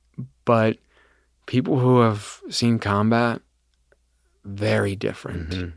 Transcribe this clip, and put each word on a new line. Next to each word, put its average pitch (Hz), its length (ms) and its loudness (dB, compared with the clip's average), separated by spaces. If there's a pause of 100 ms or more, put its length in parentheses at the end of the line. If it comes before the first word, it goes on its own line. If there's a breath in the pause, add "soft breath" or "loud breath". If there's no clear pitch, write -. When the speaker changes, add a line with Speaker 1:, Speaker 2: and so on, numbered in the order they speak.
(440)
Speaker 1:
but 110 340 2 (680)
people 143 320 0
who 127 220 6
have 110 400 0 (100)
seen 117 280 0
combat, 113 640 0 (1040)
very 101 520 -2
different. 87 540 -6
Speaker 2:
Mm-hmm. 92 260 -4